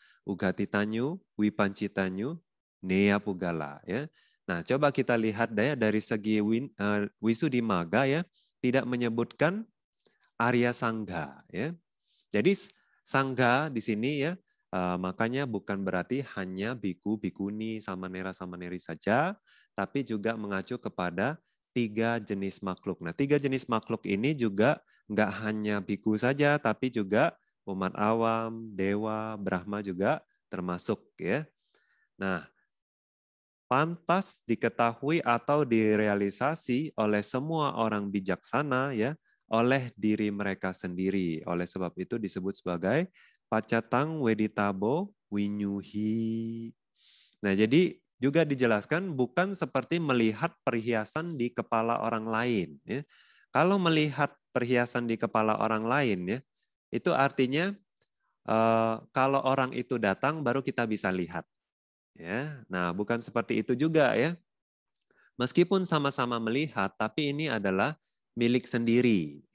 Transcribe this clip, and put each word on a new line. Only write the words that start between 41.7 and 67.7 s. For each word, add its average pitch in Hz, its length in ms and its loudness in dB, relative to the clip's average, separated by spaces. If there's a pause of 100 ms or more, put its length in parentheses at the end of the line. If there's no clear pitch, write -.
itu 104 200 -4
disebut 98 440 -6
sebagai 95 480 0 (400)
pacatang 123 720 0
weditabo 107 880 0 (160)
winyuhi. 113 1400 -4 (720)
Nah, 98 120 2
jadi 127 440 4 (240)
juga 151 240 4
dijelaskan 135 720 0
bukan 175 400 0
seperti 135 400 -2
melihat 123 640 2
perhiasan 117 720 -2
di 120 160 -2
kepala 113 520 0
orang 113 280 -2
lain, 110 380 0 (180)
ya. 123 160 -6 (480)
Kalau 180 320 4
melihat 151 520 2 (200)
perhiasan 120 560 0
di 113 80 0
kepala 107 400 0
orang 110 240 0
lain, 117 440 2
ya, 113 120 -2 (560)
itu - 160 0
artinya, 139 640 2 (720)
eh, 113 480 4 (160)
kalau 135 320 2
orang 131 320 2
itu 123 240 -4
datang 127 480 0
baru 127 160 2
kita 120 240 -2
bisa 104 240 -2
lihat. 87 320 -4 (720)
Ya, 120 560 -6
nah, 87 240 -2
bukan 104 240 -2
seperti 113 480 -2
itu 127 80 0
juga, 143 400 4
ya. 156 240 0 (1040)
Meskipun 175 480 2
sama-sama 135 500 0
melihat, 117 560 -2
tapi 143 400 -2
ini 151 160 -2
adalah 104 480 0 (380)